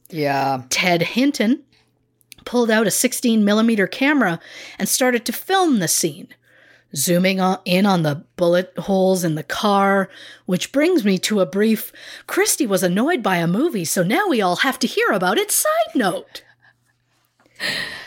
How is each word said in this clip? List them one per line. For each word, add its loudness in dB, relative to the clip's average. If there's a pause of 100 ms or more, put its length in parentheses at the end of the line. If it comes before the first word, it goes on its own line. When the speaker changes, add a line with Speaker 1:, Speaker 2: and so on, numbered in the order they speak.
(100)
Speaker 1:
Yeah. -2
Speaker 2:
Ted 0
Hinton 0 (840)
pulled 0
out 2
a 0
sixteen 0
millimeter 2
camera 0 (380)
and -4
started 0
to -4
film 0
the 0
scene, -4 (680)
zooming 2
on, 2
in 2
on 4
the -2 (120)
bullet 2
holes 0
in -2
the -6
car, 0 (340)
which -4
brings 2
me 2
to 0
a 2
brief, 0 (340)
"Christy 0
was 0
annoyed 0
by 0
a 0
movie, 0
so 0
now 0
we 0
all 0
have -2
to 0
hear -2
about 0
it" -2
side -2
note. -4 (1600)